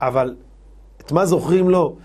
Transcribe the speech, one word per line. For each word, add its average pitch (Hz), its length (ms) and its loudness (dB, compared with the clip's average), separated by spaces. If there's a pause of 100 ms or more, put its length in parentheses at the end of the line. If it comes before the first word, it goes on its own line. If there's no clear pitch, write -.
אבל 127 340 -2 (720)
את - 60 -16
מה 175 140 2
זוכרים 180 440 0
לו? 175 360 0